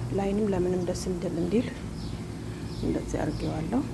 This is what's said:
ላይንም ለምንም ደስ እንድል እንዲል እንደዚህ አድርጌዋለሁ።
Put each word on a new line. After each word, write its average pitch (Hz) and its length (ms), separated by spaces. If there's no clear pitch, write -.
ላይንም 196 380
ለምንም 180 360
ደስ 180 200
እንድል 175 320
እንዲል 180 300
እንደዚህ - 360
አድርጌዋለሁ። 160 640